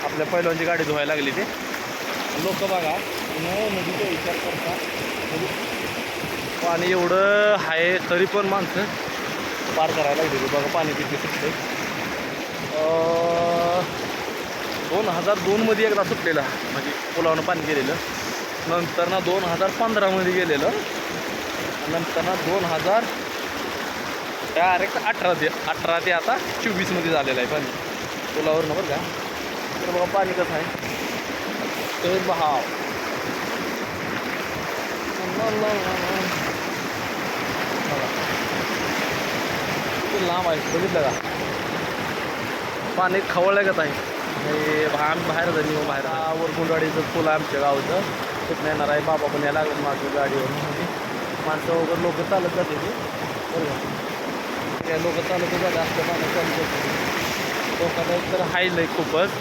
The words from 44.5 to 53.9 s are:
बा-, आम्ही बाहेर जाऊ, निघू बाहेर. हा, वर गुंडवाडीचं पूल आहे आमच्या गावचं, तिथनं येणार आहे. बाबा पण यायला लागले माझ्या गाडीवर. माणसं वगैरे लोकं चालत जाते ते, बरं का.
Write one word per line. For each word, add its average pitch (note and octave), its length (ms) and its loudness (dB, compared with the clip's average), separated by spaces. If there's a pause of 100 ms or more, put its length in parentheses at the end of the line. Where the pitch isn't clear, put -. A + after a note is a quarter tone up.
बा-, D3 120 2
आम्ही D#3+ 280 2
बाहेर E3 220 2
जाऊ, D#3+ 140 2
निघू D3+ 200 0
बाहेर. C#3 220 0
हा, D#3+ 280 0
वर D#3+ 160 0
गुंडवाडीचं D#3+ 520 2
पूल D#3 260 2
आहे D#3 80 6
आमच्या C#3+ 240 0
गावचं, C#3+ 420 4 (480)
तिथनं D3+ 180 -2
येणार D3+ 220 2
आहे. D3 100 4
बाबा D3+ 280 2
पण C#3+ 160 0
यायला D3 200 2
लागले D3 180 0
माझ्या C#3 340 0
गाडीवर. C#3 300 2 (1000)
माणसं D#3 280 0
वगैरे E3 280 2
लोकं E3 280 0
चालत F3+ 260 4
जाते F3 200 2
ते, D3+ 140 -2 (640)
बरं E3 100 0
का. C3+ 280 -2 (920)